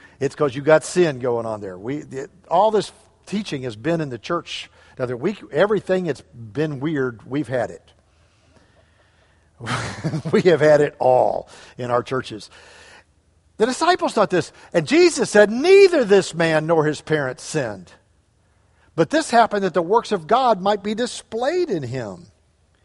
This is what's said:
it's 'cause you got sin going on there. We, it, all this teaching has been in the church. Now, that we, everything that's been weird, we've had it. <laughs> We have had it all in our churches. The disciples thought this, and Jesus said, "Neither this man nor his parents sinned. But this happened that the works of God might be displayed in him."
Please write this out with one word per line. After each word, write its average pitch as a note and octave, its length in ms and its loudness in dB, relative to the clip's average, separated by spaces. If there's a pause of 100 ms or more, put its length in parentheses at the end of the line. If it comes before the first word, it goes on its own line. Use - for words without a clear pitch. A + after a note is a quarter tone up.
(180)
it's E3 160 -4
'cause C#3+ 220 -2
you C#3+ 60 -8
got D#3 220 4
sin D#3 360 0
going A#2 260 -2
on G#2+ 140 -6
there. F#2+ 180 -10
We, B2 200 -8
it, C3+ 320 -14 (200)
all G3+ 220 2
this G3+ 200 -2 (340)
teaching F#3 360 -8
has A#2+ 140 -8
been D#3+ 240 -2
in D3 100 -6
the A#2+ 80 -10
church. - 500 -8 (300)
Now, B2+ 80 -4
that B2 120 -6
we, F#3+ 200 -4 (140)
everything F#3 520 0
that's C#3+ 180 -4 (120)
been B2+ 460 -6
weird, C3 500 -4
we've C#3 180 -4
had A#2+ 220 -4
it. - 220 -20 (1700)
<laughs> B2 720 -6
We G#3 100 2
have E3 180 4
had D3+ 200 6
it C#3+ 180 0
all A2+ 500 2 (300)
in B2 120 -8
our A#2+ 120 2
churches. A#2 480 -8 (1080)
The A3 100 2
disciples D#4+ 460 0
thought G3+ 180 2
this, F3 220 -2 (200)
and E3 140 0
Jesus D#4 440 4
said, G#3 200 6
"Neither F4 540 6
this F#3+ 300 2
man D#3+ 320 0
nor D#3+ 180 2
his D3+ 160 -2
parents C#3+ 420 -4
sinned. G#2+ 500 -6 (1040)
But D#3+ 160 0
this D#4 200 -2
happened G#3 340 2
that F3 100 -4
the F#3 80 2
works G#3+ 300 0
of E3 140 -6
God A3+ 340 2
might G3+ 220 -2
be G#3 120 -6
displayed B3+ 760 -4
in E3 120 -4
him." A2+ 440 -10 (580)